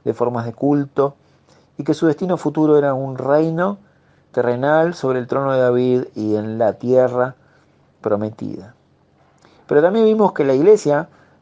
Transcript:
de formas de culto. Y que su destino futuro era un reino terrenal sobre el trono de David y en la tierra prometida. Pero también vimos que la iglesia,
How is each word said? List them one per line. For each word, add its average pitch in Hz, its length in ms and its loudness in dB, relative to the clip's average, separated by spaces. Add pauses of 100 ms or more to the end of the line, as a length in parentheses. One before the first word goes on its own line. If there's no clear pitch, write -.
de - 80 -2
formas 120 320 -2
de 117 100 -10
culto. 143 600 0 (640)
Y 143 60 -12
que 156 100 0
su 170 120 0
destino 170 300 0
futuro 151 400 2
era 143 180 2
un 131 220 -6
reino 160 600 0 (540)
terrenal 139 600 2
sobre 131 260 -2
el 120 80 -8
trono 135 240 -2
de 131 80 2
David 123 440 2 (120)
y 107 180 -2
en 110 240 -4
la 113 160 0
tierra 127 640 0 (640)
prometida. 107 720 -6 (920)
Pero 147 140 4
también 202 240 4
vimos 214 280 2
que 147 120 -2
la 135 80 2
iglesia, 147 560 0 (340)